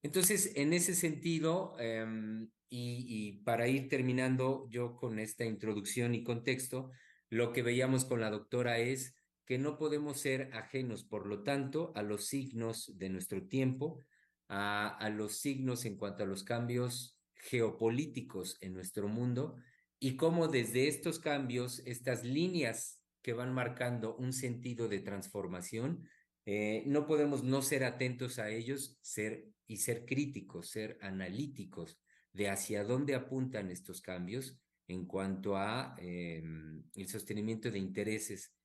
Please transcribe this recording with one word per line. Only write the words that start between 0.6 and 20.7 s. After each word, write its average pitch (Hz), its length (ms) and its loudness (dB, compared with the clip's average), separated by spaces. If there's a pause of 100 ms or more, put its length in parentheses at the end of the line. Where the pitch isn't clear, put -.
ese 175 220 4
sentido, 165 840 2
em, 110 680 -2 (200)
y, 123 400 -4
y 107 240 -4 (100)
para 117 260 4
ir 135 200 2
terminando 131 800 2
yo 120 280 -4
con 113 220 -2
esta 110 260 -4
introducción 110 680 0
y 113 80 0
contexto, 127 680 -2 (400)
lo 117 220 4
que 123 100 2
veíamos 127 420 4
con 120 160 2
la 110 100 4
doctora 117 480 2
es 131 360 0 (320)
que 127 120 2
no 147 200 0
podemos 147 420 0
ser 131 320 0
ajenos, 117 520 -4
por 104 220 -4
lo 101 160 -2
tanto, 139 520 0
a 107 80 -2
los 104 240 -2
signos 117 720 -2
de 95 100 -2
nuestro 95 380 -4
tiempo, 131 580 0 (440)
a, 104 400 2
a 107 200 -2
los 107 300 0
signos 131 480 0
en 101 100 -2
cuanto 101 260 -2
a 98 40 2
los 98 180 -2
cambios 120 720 -2 (160)
geopolíticos 117 1300 0
en 92 140 -6
nuestro 95 340 -2
mundo 123 480 0 (420)
y 131 180 0
cómo 160 320 4
desde 123 400 4